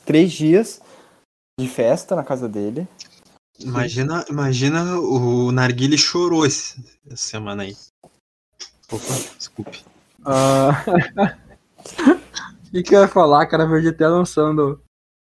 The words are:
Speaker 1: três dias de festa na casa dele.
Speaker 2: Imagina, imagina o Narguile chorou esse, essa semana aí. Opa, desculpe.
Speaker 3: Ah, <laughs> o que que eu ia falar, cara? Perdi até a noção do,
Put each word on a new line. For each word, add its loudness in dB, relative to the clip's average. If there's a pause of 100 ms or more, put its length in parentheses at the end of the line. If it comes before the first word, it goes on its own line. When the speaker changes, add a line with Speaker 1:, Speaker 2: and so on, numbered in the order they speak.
Speaker 1:
três 4
dias 0 (800)
de -4
festa 0
na -2
casa -6
dele. -6 (720)
Speaker 2:
Imagina, -4
imagina -2
o 0
Narguile 0
chorou 2
esse, -6 (240)
essa -20 (120)
semana -10
aí. -14 (1120)
Opa, -8 (220)
desculpe. -16 (400)
Speaker 3:
Ah, 2
<laughs> 0 (1200)
o -20
que -4
que 2
eu 10
ia 4
falar, 4
cara? 0
Perdi 2
até 0
a 4
noção 0
do, 0 (500)